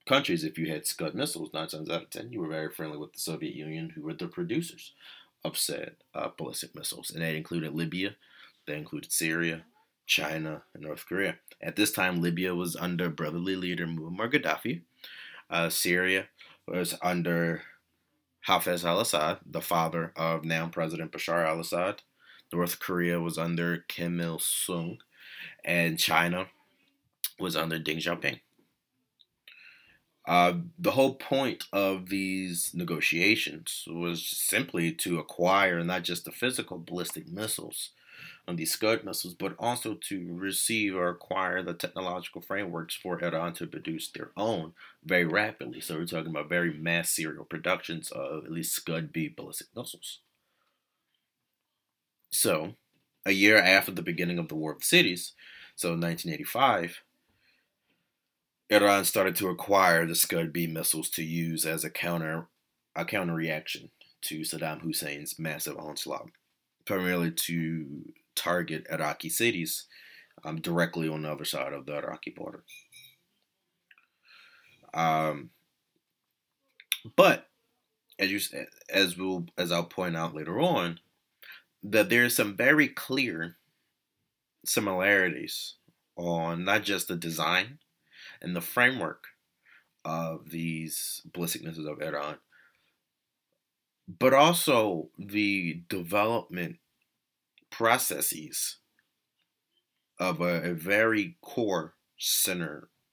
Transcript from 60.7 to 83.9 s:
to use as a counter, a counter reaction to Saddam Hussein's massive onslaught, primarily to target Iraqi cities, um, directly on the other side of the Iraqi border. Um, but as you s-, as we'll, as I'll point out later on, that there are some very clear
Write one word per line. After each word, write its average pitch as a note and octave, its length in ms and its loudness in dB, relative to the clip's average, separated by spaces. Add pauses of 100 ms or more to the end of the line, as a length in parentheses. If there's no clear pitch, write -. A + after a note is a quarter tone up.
to E2+ 120 -4
use E2 420 -2
as D#2+ 180 -2
a D#2 60 -4
counter, E2 580 -2 (480)
a E2+ 100 -2
counter F2+ 280 -2
reaction D#2+ 560 -4 (340)
to D#2 180 -6
Saddam D#2 400 -4
Hussein's D2 580 -6
massive D2+ 380 -6
onslaught, D2 540 -8 (540)
primarily F2+ 460 0
to D#2+ 800 -4 (220)
target E2+ 560 -2
Iraqi D#2 380 -4
cities, F2+ 560 0 (580)
um, D#2+ 180 -6
directly E2+ 460 0
on D#2 140 -2
the D2+ 100 -4
other D2 140 -6
side C#2 280 -4
of C2+ 120 -10
the D2 100 -6
Iraqi - 340 -8
border. - 340 -14 (2250)
Um, D#2 560 2 (1700)
but F3 320 6 (720)
as G2 100 2
you G2 80 0
s-, - 160 -4 (400)
as F#2 240 4
we'll, F#2 280 -2 (120)
as F2 140 0
I'll E2+ 140 2
point F2 320 -4
out D#2+ 180 -4
later D#2+ 240 -4
on, G#2 400 2 (840)
that G#2 260 6
there A#2+ 160 6
are A#2+ 40 4
some G#2+ 260 2
very C#3 340 6
clear F#2 640 -4 (1080)